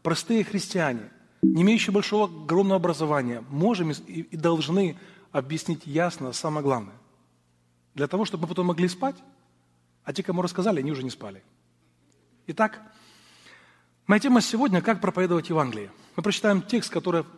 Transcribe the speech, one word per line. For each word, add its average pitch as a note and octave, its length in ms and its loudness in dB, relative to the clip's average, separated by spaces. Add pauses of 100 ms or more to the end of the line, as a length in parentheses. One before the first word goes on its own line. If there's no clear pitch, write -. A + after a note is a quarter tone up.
простые G3+ 400 0
христиане, D3+ 640 -2 (320)
не - 220 4
имеющие G#3+ 280 4
большого, G#3 340 2
огромного E3+ 500 0
образования, D3 760 0
можем E3+ 400 0
и, D3 40 -2 (280)
и E3 160 -12
должны E3 640 0 (320)
объяснить D3 560 -4
ясно D3 440 -2
самое D3+ 320 -4
главное. A#2 300 -2 (1040)
Для C#3+ 120 0
того, G3 180 0
чтобы F#3 160 -6
мы E3 80 -4
потом F3+ 160 -2
могли F3 240 2
спать, C4+ 260 -4 (880)
а - 80 -8
те, E3 100 -6
кому F3+ 200 -2
рассказали, F3+ 400 0
они C#3+ 100 -2
уже C3+ 100 -4
не B2+ 80 -6
спали. G2 320 -14 (1080)
Итак, G#3 340 0 (1200)
моя G#3 140 4
тема B3 220 6
сегодня: A3 400 2
как A3 180 0
проповедовать F3+ 480 0
Евангелие. B2 420 -2 (280)
Мы F3+ 40 -2
прочитаем G3+ 400 2
текст, G#3+ 300 -2
который E3+ 320 0 (140)